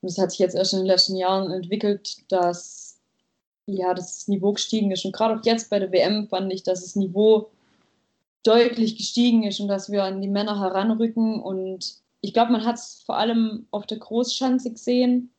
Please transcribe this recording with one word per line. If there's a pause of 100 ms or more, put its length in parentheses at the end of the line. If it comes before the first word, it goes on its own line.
Und
es
hat
sich
jetzt
erst
in
den
letzten
Jahren
entwickelt, (120)
dass, (680)
ja,
das
Niveau
gestiegen
ist.
Und
gerade
auch
jetzt
bei
der
W
M
fand
ich,
dass
das
Niveau (920)
deutlich
gestiegen
ist
und
dass
wir
an
die
Männer
heranrücken.
Und (260)
ich
glaub,
man
hat's
vor
allem
auf
der
Großschanze
gesehen